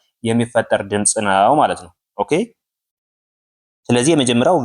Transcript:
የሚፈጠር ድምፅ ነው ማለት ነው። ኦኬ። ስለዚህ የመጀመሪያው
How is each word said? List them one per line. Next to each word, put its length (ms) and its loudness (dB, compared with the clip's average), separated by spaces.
የሚፈጠር 640 -2
ድምፅ 360 -4
ነው 340 2
ማለት 260 0
ነው። 100 -20
ኦኬ። 140 -4
ስለዚህ 220 2
የመጀመሪያው 540 2